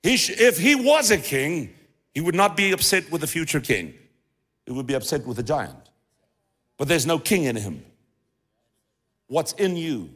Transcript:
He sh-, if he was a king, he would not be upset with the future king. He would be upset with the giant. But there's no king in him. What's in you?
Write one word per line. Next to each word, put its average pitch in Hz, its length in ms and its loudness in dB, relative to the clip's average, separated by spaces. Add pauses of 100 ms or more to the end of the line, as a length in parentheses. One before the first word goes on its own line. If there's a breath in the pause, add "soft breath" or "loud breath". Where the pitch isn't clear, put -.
He 233 160 2
sh-, - 220 -4
if 233 180 6
he 240 160 4
was 269 380 4
a 202 60 4
king, 139 560 -2 (400)
he 139 80 -4
would 170 140 0
not 196 200 4
be 196 160 2
upset 180 400 0
with 160 100 -4
the 156 60 -4
future 156 320 -2
king. 92 340 -4 (720)
He 127 60 -12
would 127 160 -6
be 135 60 0
upset 131 340 -2
with 120 100 -8
the 123 60 -6
giant. 110 460 -6 (880)
But 139 100 -2
there's 147 180 2
no 160 140 0
king 180 240 0
in 123 120 0
him. 98 300 -8 (1400)
What's 151 260 -2
in 185 240 0
you? 135 380 -4